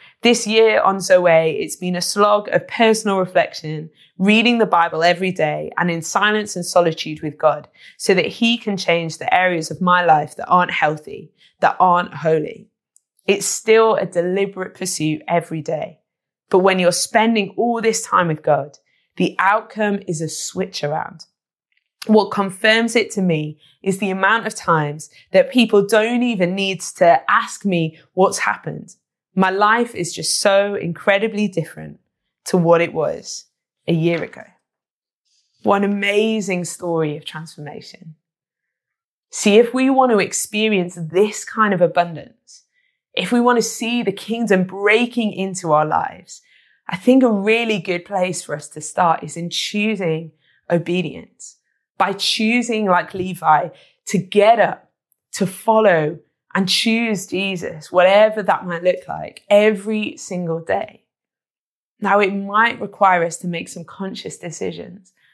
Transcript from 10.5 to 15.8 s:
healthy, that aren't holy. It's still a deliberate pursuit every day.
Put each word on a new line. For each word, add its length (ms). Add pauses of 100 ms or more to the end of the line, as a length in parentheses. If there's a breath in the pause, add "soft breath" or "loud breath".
healthy, 600 (280 soft breath)
that 200
aren't 360
holy. 520 (600)
It's 180
still 500
a 120
deliberate 640
pursuit 540
every 340
day. 380 (500)